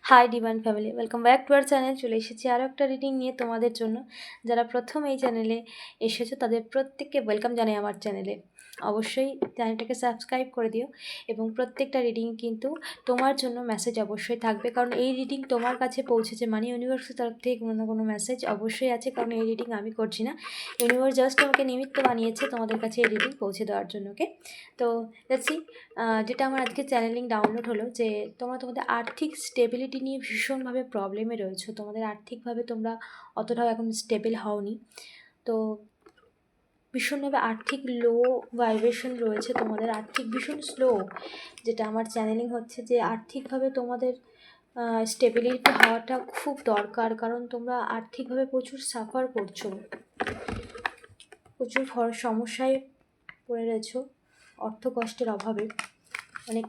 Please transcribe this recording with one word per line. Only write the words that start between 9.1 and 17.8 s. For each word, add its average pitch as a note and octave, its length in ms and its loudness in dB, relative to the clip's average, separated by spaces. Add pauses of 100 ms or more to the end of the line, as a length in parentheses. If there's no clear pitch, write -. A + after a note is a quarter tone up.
চ্যানেলটাকে A3+ 480 -2
সাবস্ক্রাইব B3+ 440 -2 (100)
করে A3+ 120 0
দিও A3+ 180 -2 (400)
এবং A3 180 -2 (100)
প্রত্যেকটা B3+ 460 -2
রিডিং A#3 260 0 (160)
কিন্তু A#3 320 -4 (300)
তোমার C4 300 4
জন্য B3+ 240 -4
মেসেজ A3+ 400 -2
অবশ্যই G#3+ 460 -2
থাকবে, G#3+ 240 0
কারণ B3 220 2
এই B3+ 240 2
রিডিং C4 280 -4 (100)
তোমার A#3+ 240 2
কাছে B3+ 220 0 (120)
পৌঁছেছে A3+ 340 2
মানে A3 220 0
ইউনিভার্সের B3+ 480 -2
তরফ A#3 280 -2
থেকে B3 160 2
কোনো A3+ 140 -2
না A3 120 0